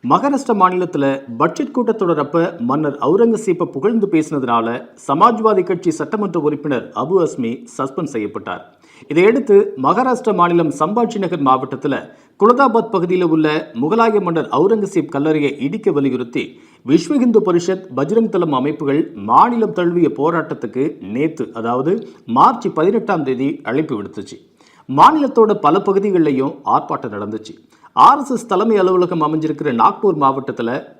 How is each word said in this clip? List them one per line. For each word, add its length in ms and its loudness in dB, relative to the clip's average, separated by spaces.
மகாராஷ்டிர 500 2
மாநிலத்துல 440 2
பட்ஜெட் 360 -2
கூட்டத்தொடரப்ப 680 0
மன்னர் 360 -2
அவுரங்கசீப்பை 600 2
புகழ்ந்து 360 0
பேசினதுனால 640 -2
சமாஜ்வாதி 640 2
கட்சி 300 -2
சட்டமன்ற 380 -4
உறுப்பினர் 380 -4
அபு 220 0
அஸ்மி 280 -4
சஸ்பெண்ட் 380 -6
செய்யப்பட்டார். 480 -8
இதையடுத்து 440 4
மகாராஷ்டிர 560 0
மாநிலம் 400 2
சம்பாஜி 420 -2
நகர் 260 -4
மாவட்டத்துல 480 -2
குலதாபாத் 540 4
பகுதியில 400 0
உள்ள 120 2
முகலாய 420 2
மன்னர் 320 -2
அவுரங்கசீப் 580 0
கல்லறையை 360 0
இடிக்க 300 -2
வலியுறுத்தி 480 -2
விஸ்வ 340 2
இந்து 220 4
பரிஷத், 400 -2
பஜ்ரங் 380 0
தளம் 240 0
அமைப்புகள் 420 -2
மாநிலம் 500 2
தழுவிய 300 2
போராட்டத்துக்கு 680 -2
நேத்து, 300 -4
அதாவது 320 -2
மார்ச் 320 2
பதினெட்டாம் 480 0
தேதி 220 -2
அழைப்பு 260 -2
விடுத்துச்சு. 400 -12
மாநிலத்தோட 640 4
பல 100 6
பகுதிகளிலையும் 680 2
ஆர்ப்பாட்டம் 420 -4
நடந்துச்சு. 360 -10
ஆர் 160 6
எஸ் 120 -6
எஸ் 160 -6
தலைமை 320 2
அலுவலகம் 440 2
அமைஞ்சிருக்கிற 440 -2
நாக்பூர் 420 2
மாவட்டத்துல 480 -2